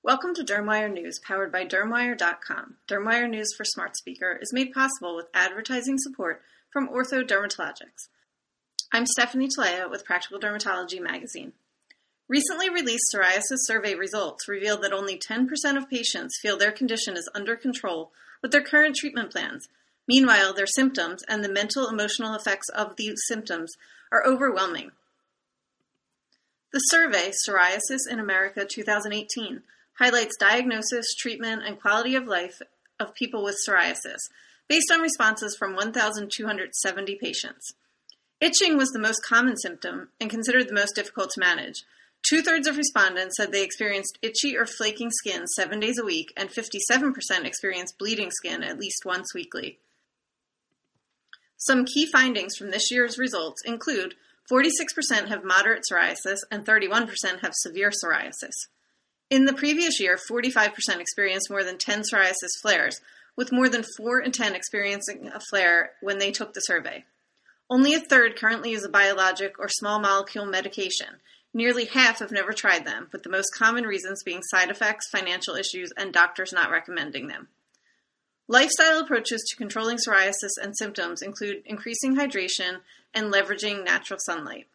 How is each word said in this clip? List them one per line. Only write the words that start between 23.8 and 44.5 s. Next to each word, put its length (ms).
are 160
overwhelming. 680
The 60
survey, 540
Psoriasis 640
in 80
America 460
two 180
thousand 300
eighteen, 480
highlights 400
diagnosis, 680
treatment, 440
and 160
quality 360
of 120
life 360
of 160
people 300
with 140
psoriasis, 480
based 240
on 120
responses 520
from 220
one 160
thousand 420
two 120
hundred 280
seventy 420
patients. 580
Itching 380
was 120
the 80
most 240
common 360
symptom 500
and 120
considered 380
the 60
most 200
difficult 400
to 60
manage. 440
Two-thirds 400
of 120
respondents 580
said 160
they 100
experienced 600
itchy 340